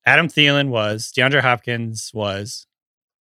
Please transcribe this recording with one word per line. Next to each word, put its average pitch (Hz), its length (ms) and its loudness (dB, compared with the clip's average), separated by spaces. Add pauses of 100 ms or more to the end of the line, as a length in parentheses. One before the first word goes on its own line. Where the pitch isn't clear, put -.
Adam 151 240 4
Thielen 143 400 2
was. 107 460 -4
DeAndre 131 260 2
Hopkins 117 720 -2
was. 101 520 -6 (680)